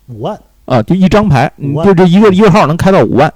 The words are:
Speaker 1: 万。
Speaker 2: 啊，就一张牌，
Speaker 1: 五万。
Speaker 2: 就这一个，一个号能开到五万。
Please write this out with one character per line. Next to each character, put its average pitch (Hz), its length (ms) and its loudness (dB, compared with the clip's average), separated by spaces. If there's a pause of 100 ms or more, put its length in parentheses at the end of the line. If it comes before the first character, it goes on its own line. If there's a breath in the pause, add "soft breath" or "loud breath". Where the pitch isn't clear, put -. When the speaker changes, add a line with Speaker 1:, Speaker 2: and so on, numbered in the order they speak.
(200)
Speaker 1:
万。 180 160 -10 (300)
Speaker 2:
啊， 120 160 -2
就 156 140 -2
一 190 120 0
张 208 220 0
牌， 135 200 0 (100)
Speaker 1:
五 143 160 -8
万。 160 100 -4
Speaker 2:
就 196 80 2
这 180 140 2
一 175 120 2
个， 220 120 4
一 185 100 0
个 214 80 4
号 175 160 2
能 151 100 -2
开 185 160 -2
到 175 120 2
五 104 100 -2
万。 135 220 0